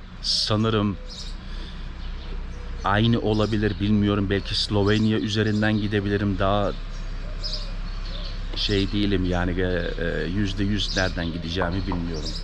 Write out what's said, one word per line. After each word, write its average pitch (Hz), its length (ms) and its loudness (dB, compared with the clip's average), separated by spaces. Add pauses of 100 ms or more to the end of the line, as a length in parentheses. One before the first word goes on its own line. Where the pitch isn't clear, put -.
(220)
sanırım 107 760 2 (1900)
aynı 107 360 4
olabilir, 107 600 2
bilmiyorum. 101 500 4
Belki 98 260 0
Slovenya 107 640 4
üzerinden 107 540 2
gidebilirim. 104 680 2
Daha 101 320 2 (1800)
şey 98 360 2
değilim 101 340 2
yani, 87 360 2
e, - 20 2
e, 85 640 -2
yüzde 98 360 0
yüz 98 340 0
nereden 87 360 0
gideceğimi 87 540 -2
bilmiyorum. 85 420 -4 (140)